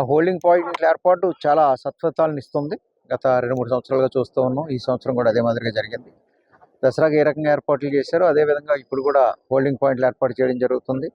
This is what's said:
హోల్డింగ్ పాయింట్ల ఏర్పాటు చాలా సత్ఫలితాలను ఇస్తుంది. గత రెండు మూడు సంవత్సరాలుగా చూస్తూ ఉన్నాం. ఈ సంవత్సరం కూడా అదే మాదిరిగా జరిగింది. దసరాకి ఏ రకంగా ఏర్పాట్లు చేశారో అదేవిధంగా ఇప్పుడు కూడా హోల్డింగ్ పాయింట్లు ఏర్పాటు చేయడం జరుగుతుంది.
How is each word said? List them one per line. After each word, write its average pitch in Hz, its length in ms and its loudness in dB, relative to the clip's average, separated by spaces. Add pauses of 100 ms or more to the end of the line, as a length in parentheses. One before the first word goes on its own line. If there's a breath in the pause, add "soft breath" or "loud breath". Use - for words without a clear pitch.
హోల్డింగ్ 170 380 0
పాయింట్ల 175 440 2
ఏర్పాటు 180 360 0 (180)
చాలా 147 200 4 (180)
సత్ఫలితాలను 156 600 -2
ఇస్తుంది. 151 340 -6 (360)
గత 123 120 -4 (180)
రెండు 127 160 -4
మూడు 117 140 -4
సంవత్సరాలుగా 131 440 0
చూస్తూ 127 220 -2 (100)
ఉన్నాం. 139 160 -4 (100)
ఈ 120 120 -4
సంవత్సరం 127 320 -4
కూడా 117 140 2
అదే 117 140 0
మాదిరిగా 117 320 -4
జరిగింది. 107 320 -10 (720 soft breath)
దసరాకి 151 360 2
ఏ - 80 4
రకంగా 151 280 -2
ఏర్పాట్లు 143 400 -2
చేశారో 170 340 0
అదేవిధంగా 147 520 0
ఇప్పుడు 135 260 -6
కూడా 139 140 4 (280)
హోల్డింగ్ 135 320 0
పాయింట్లు 131 280 0
ఏర్పాటు 123 280 -4
చేయడం 127 260 0
జరుగుతుంది. 131 500 -4